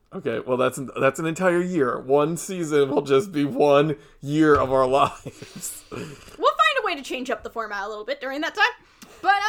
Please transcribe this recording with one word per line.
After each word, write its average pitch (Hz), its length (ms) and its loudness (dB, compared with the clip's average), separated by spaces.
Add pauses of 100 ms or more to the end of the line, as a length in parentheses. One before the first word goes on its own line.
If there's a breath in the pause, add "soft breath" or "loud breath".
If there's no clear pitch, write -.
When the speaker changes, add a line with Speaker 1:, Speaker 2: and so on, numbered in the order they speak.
(140)
Speaker 1:
Okay, 139 260 -6
well, 127 160 -2
that's 127 220 0
an, 131 200 -10
that's 135 220 0
an 160 60 -4
entire 175 360 0
year. 156 380 -2
One 147 380 2
season 151 520 0
will 294 120 0
just 139 320 0
be 143 100 0
one 147 540 4 (240 loud breath)
year 147 340 4
of 131 160 2
our 131 160 4
<laughs> - 0 -
lives. - 1040 -2
Speaker 2:
We'll - 80 -12
find 554 840 -2
a 427 40 -4
way 359 100 -2
to 285 60 -10
change 254 280 -8
up - 140 -4
the 226 60 -12
format 208 340 -8
a 208 60 -8
little 214 160 -12
bit 277 160 -8
during 269 200 -8
that 302 140 -6
time. 415 80 2 (580 loud breath)
But, 403 280 2